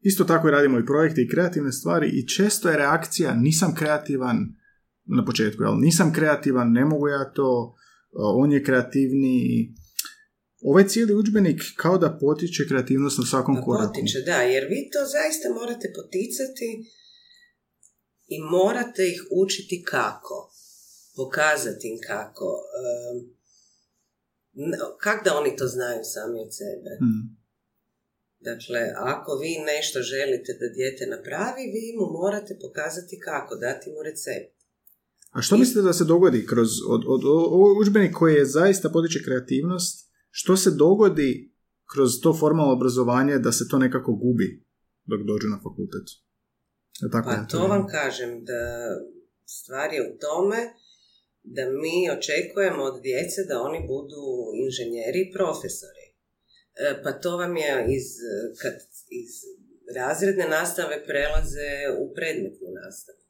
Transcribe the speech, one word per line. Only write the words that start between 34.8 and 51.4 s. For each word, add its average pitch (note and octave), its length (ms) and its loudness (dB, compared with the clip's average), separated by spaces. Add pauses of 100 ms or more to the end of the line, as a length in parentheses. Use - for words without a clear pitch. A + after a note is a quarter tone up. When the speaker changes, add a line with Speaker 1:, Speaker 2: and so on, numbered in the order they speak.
Speaker 1:
A B2+ 100 -4
što - 140 4
Speaker 2:
I - 20 8
Speaker 1:
mislite B3 240 6
da F3+ 100 6
se F3+ 120 2
dogodi D#3+ 420 6
kroz, A2+ 220 4 (180)
od, A2+ 180 2
od, C3 200 2
od, D3+ 220 6
ovo F3+ 200 8
je G3+ 120 8
udžbenik G3+ 360 6
koji D#3+ 200 6
je C#3+ 120 8
zaista E3+ 420 4
potiče E3 360 0
kreativnost, C#3 720 -2 (360)
što - 260 2
se F#3 160 4
dogodi D#3 580 6 (600)
kroz C3+ 200 4 (100)
to E3 140 4
formalno D3+ 380 4
obrazovanje B2+ 640 2
da A#2+ 140 0
se A#2 160 -2
to C#3 100 2
nekako B2+ 360 0
gubi A2+ 500 0 (420)
dok G#2+ 160 -4
dođu G#2 260 -2
na G#2 80 -4
fakultet? - 500 -10 (920)
Je - 140 -6
tako A2+ 180 -2
Speaker 2:
Pa A2+ 80 -2
Speaker 1:
da G#2+ 100 -6
Speaker 2:
to F3+ 200 0
vam G3 220 2
kažem, B2+ 560 -6
da A#2+ 180 -6 (840)
stvar C#3 440 -8
je C#3+ 120 -4
u - 160 -6
tome F3+ 420 0 (840)